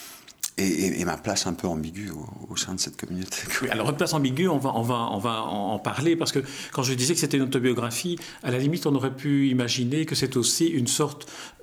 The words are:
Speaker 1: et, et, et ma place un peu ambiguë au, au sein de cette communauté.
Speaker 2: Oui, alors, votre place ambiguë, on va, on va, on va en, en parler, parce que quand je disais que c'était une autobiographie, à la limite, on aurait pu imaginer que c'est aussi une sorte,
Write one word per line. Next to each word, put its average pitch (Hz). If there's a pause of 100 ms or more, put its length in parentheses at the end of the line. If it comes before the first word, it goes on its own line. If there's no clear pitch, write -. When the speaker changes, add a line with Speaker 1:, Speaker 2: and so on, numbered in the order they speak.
(600)
Speaker 1:
et, 92
et, 87
et 87
ma 80
place -
un 90
peu 92
ambiguë 85
au, 78 (240)
au -
sein -
de 92
cette -
communauté. 90 (240)
Speaker 2:
Oui, 127
alors, 107
votre 143
place 160
ambiguë, 143
on 160
va, 131
on 113
va, 117
on 104
va 113
en, 101
en 101
parler, 160
parce 160
que 143 (320)
quand 135
je 131
disais 127
que -
c'était 143
une 135
autobiographie, 123 (260)
à -
la 123
limite, 147
on 143
aurait 131
pu 139
imaginer 127
que 143
c'est 131
aussi 143
une 139
sorte, - (320)